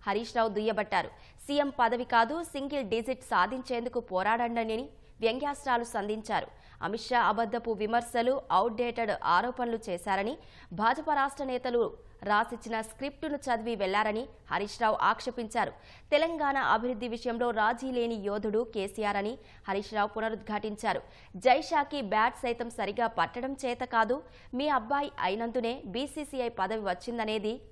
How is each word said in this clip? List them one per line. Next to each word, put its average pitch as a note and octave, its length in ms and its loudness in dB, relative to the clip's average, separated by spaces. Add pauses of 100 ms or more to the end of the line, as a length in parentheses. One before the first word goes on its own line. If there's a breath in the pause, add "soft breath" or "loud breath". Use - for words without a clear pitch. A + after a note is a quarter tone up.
హరీష్ G#3+ 300 -2
రావు A3+ 180 4
దుయ్యబట్టారు. G#3 540 0 (360 loud breath)
సీఎం C#4+ 340 2
పదవి A#3 360 2
కాదు, A#3+ 280 4 (100)
సింగిల్ C#4 400 -4
డిజిట్ A#3 380 -2
సాధించేందుకు A#3+ 680 0 (100)
పోరాడండని A3 680 0 (440 soft breath)
వ్యంగ్యాస్త్రాలు B3+ 640 0 (100)
సంధించారు. G#3 520 -2 (380 loud breath)
అమిత్ G#3+ 240 -4
షా B3 100 4 (120)
అబద్ధపు A#3 400 0 (120)
విమర్శలు, A#3+ 580 2 (160)
అవుట్‌డేటెడ్ A#3 560 2 (220)
ఆరోపణలు A#3 440 0 (100)
చేశారని G3 460 -2 (440 loud breath)
భాజపా C4 420 2
రాష్ట్ర C#4 300 0
నేతలు B3 320 2 (460 loud breath)
రాసిచ్చిన A3+ 460 2 (140)
స్క్రిప్టును C#4+ 560 -6
చదివి A#3 360 0
వెళ్లారని G#3 400 2 (300 loud breath)
హరీష్ G3 300 -4
రావు A3 160 4 (120)
ఆక్షేపించారు. A#3 640 -2 (400 loud breath)
తెలంగాణ D4+ 460 2 (180)
అభివృద్ధి A#3 400 -2
విషయంలో A#3 320 -2 (120)
రాజీ A#3 380 2
లేని A#3 180 0 (120)
యోధుడు G#3 340 0 (140)
కేసీఆర్ G3+ 460 -2
అని G#3 120 -4 (340 loud breath)
హరీష్ G#3 300 -4
రావు G#3 180 2
పునరుద్ఘాటించారు. G#3+ 840 -2 (340 loud breath)
జైషాకి C#4+ 680 2 (120)
బ్యాట్ A3+ 300 2
సైతం A#3 260 -2
సరిగా A3+ 380 -2 (120)
పట్టడం B3 340 0 (120)
చేత B3 180 -2 (120)
కాదు. A3+ 220 4 (360 loud breath)
మీ C4+ 140 0 (120)
అబ్బాయి C#4 320 0 (160)
అయినందునే A3+ 460 0 (220)
బీసీసీఐ C4+ 540 -4 (120)
పదవి G#3 280 -2
వచ్చిందనేది G#3+ 640 -2 (180)